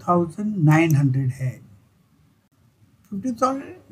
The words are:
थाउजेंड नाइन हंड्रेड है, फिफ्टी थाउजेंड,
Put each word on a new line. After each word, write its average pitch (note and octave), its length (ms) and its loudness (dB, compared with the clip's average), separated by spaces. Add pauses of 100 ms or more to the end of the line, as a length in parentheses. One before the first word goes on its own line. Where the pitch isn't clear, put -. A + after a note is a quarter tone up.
थाउजेंड F3+ 580 -2
नाइन D#3 360 4
हंड्रेड C3+ 360 0
है, B2+ 200 -6 (1600)
फिफ्टी G#3+ 220 -6
थाउजेंड, C4+ 400 -2 (180)